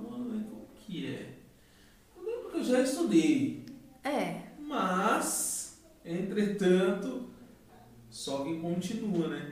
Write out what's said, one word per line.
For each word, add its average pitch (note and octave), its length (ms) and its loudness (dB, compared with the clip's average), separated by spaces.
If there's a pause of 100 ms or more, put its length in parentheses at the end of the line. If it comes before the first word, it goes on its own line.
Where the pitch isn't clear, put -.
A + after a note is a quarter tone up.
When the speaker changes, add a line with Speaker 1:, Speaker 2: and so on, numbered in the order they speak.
(120)
Speaker 1:
"Mano, B3 180 -6
mas G#3+ 180 -2
como - 200 -14 (180)
que C#3+ 220 -6
é?" - 220 -6 (840)
Eu F4+ 80 -14
lembro A#4 280 -6
que E4 60 -4
eu C4 60 0
já B3+ 180 6
estudei. D#3 840 4 (380)
Speaker 2:
É. F#3+ 380 -2 (180)
Speaker 1:
Mas, - 1200 0 (260)
entretanto, G3 1200 2 (800)
só C#3 340 -6
quem E3 180 -4
continua, F3+ 680 0
né? C#3+ 220 -6